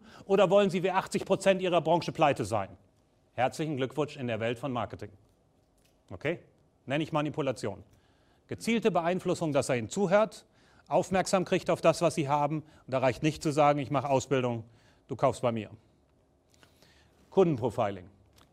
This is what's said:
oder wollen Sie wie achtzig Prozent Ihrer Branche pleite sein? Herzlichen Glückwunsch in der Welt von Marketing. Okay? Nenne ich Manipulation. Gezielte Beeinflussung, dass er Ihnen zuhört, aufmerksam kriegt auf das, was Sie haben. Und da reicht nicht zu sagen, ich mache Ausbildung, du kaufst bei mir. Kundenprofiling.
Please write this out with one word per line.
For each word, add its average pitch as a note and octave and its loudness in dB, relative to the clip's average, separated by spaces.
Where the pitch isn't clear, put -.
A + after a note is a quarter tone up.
oder G3 4
wollen G3+ 6
Sie E3+ -2
wie F#3 0
achtzig F#3 -2
Prozent F#3+ 2
Ihrer F3 2
Branche D#3+ 0
pleite C#3+ 2
sein? G2 -4
Herzlichen C3+ -2
Glückwunsch C#3 -4
in C3 -6
der A2 -4
Welt A#2 -4
von C#3+ -8
Marketing. G#2 -8
Okay? C#3 -6
Nenne C#3+ -2
ich - -8
Manipulation. C3 -4
Gezielte A3 -2
Beeinflussung, E3+ 0
dass C3+ 0
er C3+ 0
Ihnen A2 -4
zuhört, G3+ 0
aufmerksam F3+ 0
kriegt - -2
auf D#3+ 0
das, E3 4
was E3 2
Sie C#3+ -2
haben. D3 0
Und - -18
da C3 0
reicht B2+ 0
nicht D3+ -2
zu E3 -2
sagen, D3 4
ich A#2 -6
mache C#3 -2
Ausbildung, B2 0
du B2+ -10
kaufst C3 0
bei B2 2
mir. A2 -4
Kundenprofiling. A2 0